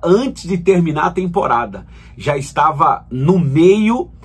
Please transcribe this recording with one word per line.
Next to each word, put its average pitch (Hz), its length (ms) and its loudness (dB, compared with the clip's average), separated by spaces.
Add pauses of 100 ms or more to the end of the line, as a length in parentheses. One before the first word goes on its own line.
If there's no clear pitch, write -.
antes 202 440 0
de 185 100 -2
terminar 170 480 0
a 180 60 -2
temporada. 120 760 -4 (300)
Já 143 200 -4
estava 147 720 0
no 147 300 0
meio, 196 720 2 (160)